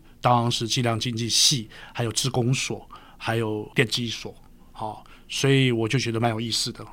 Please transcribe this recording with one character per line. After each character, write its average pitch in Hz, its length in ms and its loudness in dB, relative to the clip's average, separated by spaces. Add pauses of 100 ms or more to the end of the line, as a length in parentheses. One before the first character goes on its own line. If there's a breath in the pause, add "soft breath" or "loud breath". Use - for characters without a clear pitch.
(220 soft breath)
当 120 220 6
然 120 80 2
是 117 160 -2
计 120 160 0
量 113 160 2
经 120 160 -2
济 113 120 -2
系， 110 400 2 (240 loud breath)
还 120 120 -4
有 110 80 -2
资 127 180 -2
工 127 240 2
所， - 340 -4 (300 loud breath)
还 113 200 -2
有 107 360 -4
电 123 140 2
机 120 200 -4
所。 107 240 -10 (400)
好， 107 320 -10 (260 soft breath)
所 - 180 0
以 135 240 6
我 113 160 2
就 127 120 2
觉 113 120 -2
得 113 80 -2
蛮 117 120 2
有 110 100 -6
意 117 80 -6
思 113 220 -2
的。 110 220 -14